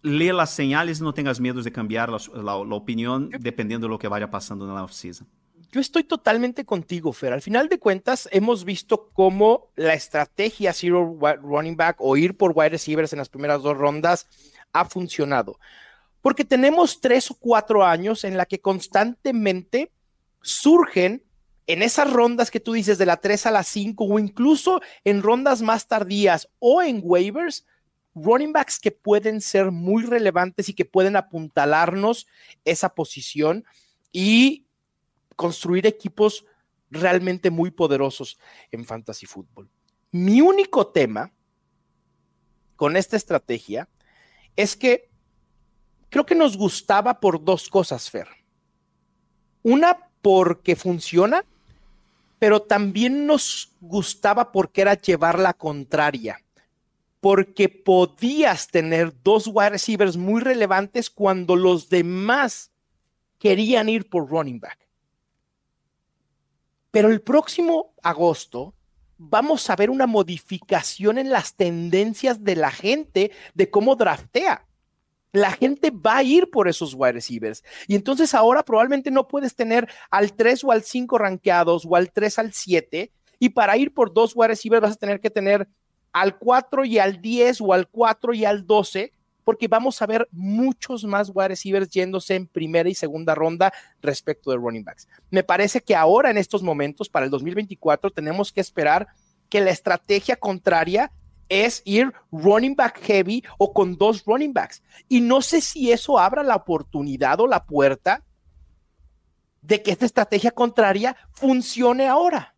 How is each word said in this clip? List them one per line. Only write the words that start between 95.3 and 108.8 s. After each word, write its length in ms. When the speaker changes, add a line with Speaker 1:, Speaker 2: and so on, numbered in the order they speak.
Speaker 2:
parece 380
que 160
ahora 340
en 80
estos 260
momentos, 440
para 160
el 80
dos 120
mil 120
veinticuatro, 560
tenemos 400
que 80
esperar 480
que 140
la 100
estrategia 640
contraria 800
es 380
ir 280
running 440
back 260
heavy 420
o 160
con 240
dos 280
running 280
backs. 300
Y 140
no 200
sé 200
si 320
eso 260
abra 240
la 140
oportunidad 840
o 80
la 180
puerta 580